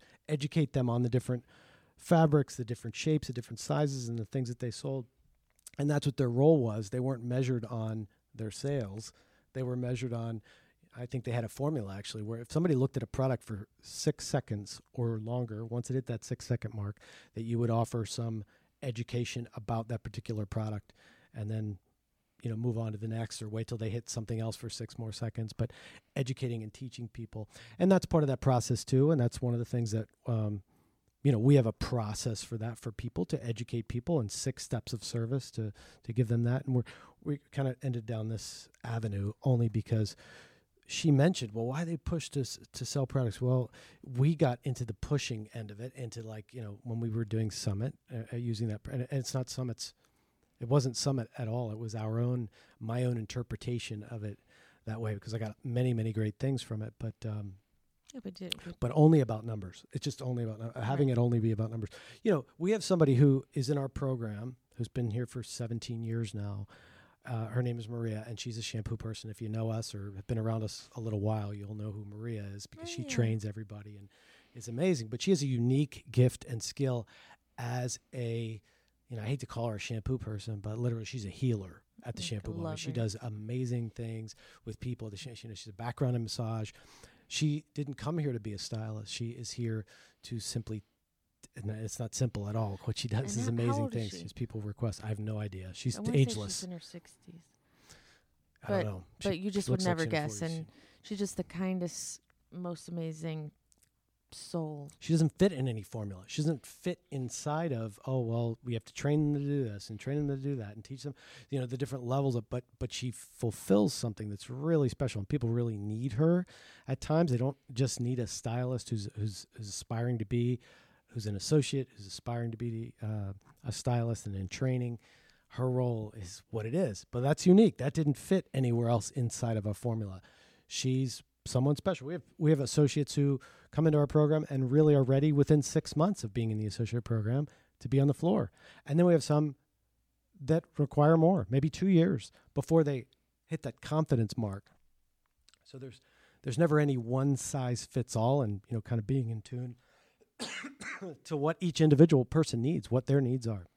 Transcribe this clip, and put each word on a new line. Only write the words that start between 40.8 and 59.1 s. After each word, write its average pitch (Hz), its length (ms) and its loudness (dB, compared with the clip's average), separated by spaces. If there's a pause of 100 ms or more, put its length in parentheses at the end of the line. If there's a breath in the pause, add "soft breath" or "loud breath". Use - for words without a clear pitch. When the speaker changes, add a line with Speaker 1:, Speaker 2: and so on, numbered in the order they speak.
Speaker 1:
she - 240 0
mentioned, 139 420 4
"Well, 113 140 -2
why 139 160 -2
they 165 140 -4
push - 340 -4
to 139 120 -2
s-, - 180 -8 (140)
to 127 100 -8
sell 135 240 -2
products?" 123 320 -2
Well, 127 320 2 (320 loud breath)
we 139 320 4
got 131 260 2
into 127 220 -4
the 107 100 -6
pushing 117 580 -4
end 107 200 -10
of 101 80 -14
it, 123 160 -10
into, 113 260 -10
like, 110 320 -14
you 123 80 -10
know, 104 220 -10
when 113 160 -4
we 117 100 -2
were 113 140 0
doing 110 260 0
Summit, 107 440 -2 (200)
uh, 117 40 -6 (140)
uh, 120 40 -4
using 117 320 -2
that, 107 160 -6
pr-, - 80 -12
and 127 180 -4
it's 135 240 -4
not 131 160 -4
Summit's, - 440 -6 (640)
it 120 80 -6
wasn't 127 280 4
Summit 135 400 0
at 120 120 -4
all. 117 240 -2
It 107 60 -8
was 113 180 -8
our 110 240 -2
own, 123 280 0 (300 soft breath)
my 117 240 -2
own 123 140 2
interpretation 113 880 -6
of 110 180 -10
it 104 160 -8 (460 soft breath)
that 110 160 -6
way, 107 140 -2
because 107 200 -8
I 113 40 -2
got 107 260 -6
many, 123 280 2
many 113 200 0
great 107 260 -2
things 135 240 0
from 107 200 -6
it. 110 180 -10
But, 113 240 -6
um, 104 300 -6 (600)
Speaker 2:
Yeah, 254 80 -14
but 190 120 -10
did, 180 200 -10 (100)
but 175 140 -14
Speaker 1:
but 120 160 -2
only 156 240 8